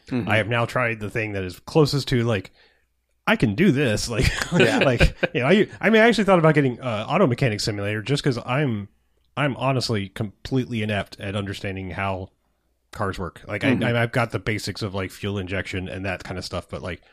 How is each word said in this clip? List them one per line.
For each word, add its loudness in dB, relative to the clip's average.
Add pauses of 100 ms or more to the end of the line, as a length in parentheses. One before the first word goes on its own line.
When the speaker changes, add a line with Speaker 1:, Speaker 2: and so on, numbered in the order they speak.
Speaker 1:
Mm-hmm. -2
Speaker 2:
I 4
have 0
now 0
tried -2
the -6
thing -4
that -4
is -10
closest 2
to, 2
like, -2 (800)
I 4
can 2
do 4
this. 0
<laughs> -10
Like, 2 (280)
Speaker 1:
Yeah. 4
Speaker 2:
like, 4 (180)
you 0
know, 2
I, 4 (120)
I 2
mean, 6
I 8
actually 2
thought 6
about 6
getting, 2
uh, -4
Auto 4
Mechanic 0
Simulator -2
just -2
'cause 0
I'm, -2 (480)
I'm 0
honestly -2
completely -4
inept -4
at -6
understanding -6
how -6 (640)
cars -4
work. -10
Like, -6
Speaker 1:
Mm-hmm. 0
Speaker 2:
I, 0
I've -2
got 0
the -4
basics -6
of, -6
like, -6
fuel -6
injection -6
and -8
that -6
kind -10
of -10
stuff, -8
but, -10
like, -10 (100)